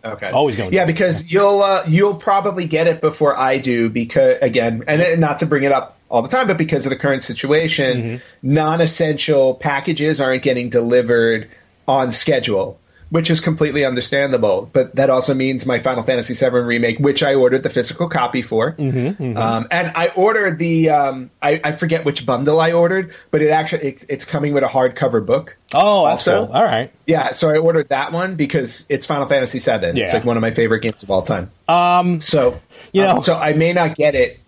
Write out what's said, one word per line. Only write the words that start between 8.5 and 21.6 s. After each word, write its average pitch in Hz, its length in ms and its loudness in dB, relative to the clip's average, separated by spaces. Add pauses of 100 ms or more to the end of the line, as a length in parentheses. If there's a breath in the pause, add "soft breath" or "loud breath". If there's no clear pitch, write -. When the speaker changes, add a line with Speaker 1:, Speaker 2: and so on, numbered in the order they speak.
Speaker 1:
non-essential 156 1000 2
packages 147 680 -2
aren't 131 220 0
getting 123 260 -2
delivered 117 800 2 (380 soft breath)
on 131 240 0
schedule, 113 680 -2 (300 soft breath)
which 165 200 -2
is 160 100 2
completely 151 460 0
understandable. 120 840 0
But 127 240 0
that 135 140 2
also 131 240 2
means 131 320 -2
my 123 140 0
Final 120 240 -2
Fantasy 123 300 -2
seven 123 320 0
Remake, 120 340 -2
which 143 240 2
I 139 120 0
ordered 127 280 4
the - 60 -2
physical 156 400 -4
copy 123 320 -2
for. 113 320 -2
Speaker 2:
Mm-hmm, 135 500 -4
mm-hmm. 120 140 -6
Speaker 1:
Um, 113 340 -2
and 175 240 -2
I 170 140 0
ordered 190 500 0
the, 165 320 2
um, 135 380 0 (120)
I, 147 220 0